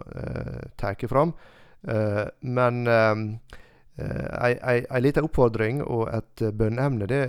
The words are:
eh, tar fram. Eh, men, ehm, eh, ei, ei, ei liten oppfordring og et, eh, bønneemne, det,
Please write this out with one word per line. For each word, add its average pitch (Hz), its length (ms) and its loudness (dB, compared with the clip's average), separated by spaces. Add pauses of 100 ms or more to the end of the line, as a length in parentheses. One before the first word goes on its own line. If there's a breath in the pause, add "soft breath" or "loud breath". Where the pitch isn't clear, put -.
(160)
eh, - 600 -8
tar 101 180 -2 (120)
fram. 151 260 2 (460 soft breath)
Eh, 107 480 -2 (140)
men, 123 460 0
ehm, 110 520 4 (580 loud breath)
eh, - 300 -6 (180)
ei, 123 60 4 (100)
ei, 123 240 0
ei 131 160 -2
liten 147 240 4
oppfordring 117 560 2
og 113 320 -2
et, - 280 -6
eh, 110 100 0
bønneemne, 110 580 0
det, 135 200 0